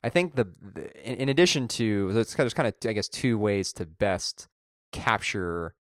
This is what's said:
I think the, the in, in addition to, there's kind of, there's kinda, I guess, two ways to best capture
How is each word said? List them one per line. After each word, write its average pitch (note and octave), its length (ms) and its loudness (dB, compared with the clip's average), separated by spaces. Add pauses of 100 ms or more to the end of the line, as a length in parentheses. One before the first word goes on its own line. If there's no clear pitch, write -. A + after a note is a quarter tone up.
I A#2+ 60 -2
think F3 260 0
the, A#2+ 120 2 (120)
the - 480 -14
in, B2 100 -6
in C3+ 120 0
addition C#3+ 380 4
to, G2+ 460 0
there's A2 200 0
kind C#3+ 120 2
of, A2+ 80 -2
there's - 20 -
kinda, A#2+ 180 0 (160)
I A2+ 40 -2
guess, G2+ 140 -2
two A#2+ 300 0
ways G2+ 360 2
to F#2 120 -8
best F2+ 640 -2 (440)
capture F2 880 -2